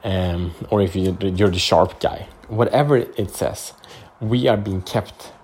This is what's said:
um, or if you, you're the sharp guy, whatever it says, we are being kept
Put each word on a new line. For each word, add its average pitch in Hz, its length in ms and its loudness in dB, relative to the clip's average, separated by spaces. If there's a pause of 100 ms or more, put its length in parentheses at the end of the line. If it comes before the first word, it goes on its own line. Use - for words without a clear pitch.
um, 90 500 -2 (160)
or 107 120 4
if 92 140 0
you, 92 240 0
you're 95 300 2
the 90 80 -2
sharp 85 420 2
guy, - 280 -4 (200)
whatever 127 500 2
it - 340 -2
says, - 420 -6 (460)
we 123 280 0
are 110 100 4
being 95 260 -4
kept - 480 -6 (120)